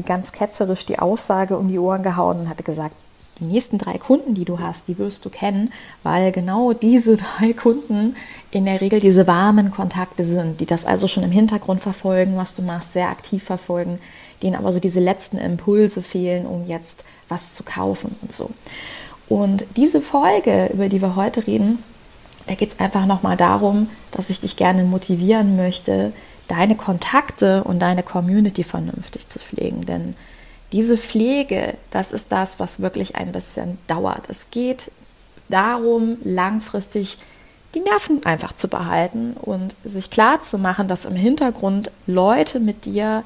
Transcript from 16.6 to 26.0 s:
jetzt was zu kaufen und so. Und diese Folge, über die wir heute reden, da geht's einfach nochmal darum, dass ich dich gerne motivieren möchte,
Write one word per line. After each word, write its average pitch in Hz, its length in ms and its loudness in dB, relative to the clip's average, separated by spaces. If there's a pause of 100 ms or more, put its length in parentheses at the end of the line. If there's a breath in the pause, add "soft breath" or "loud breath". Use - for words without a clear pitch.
jetzt 165 380 -8 (240 loud breath)
was - 260 -2
zu - 80 -8
kaufen - 600 -6
und - 100 -10
so. - 180 -8 (800 loud breath)
Und 202 380 2 (100)
diese 294 240 4
Folge, 285 720 2
über 196 160 0
die 196 140 0
wir 185 120 0
heute 208 320 -2
reden, 220 360 2 (640)
da 190 80 -4
geht's - 260 -2
einfach 190 240 0
nochmal 190 320 2
darum, 202 540 4 (200 loud breath)
dass - 200 -4
ich 185 100 -4
dich - 160 -6
gerne 185 280 4
motivieren 185 720 2
möchte, 190 560 0 (360 loud breath)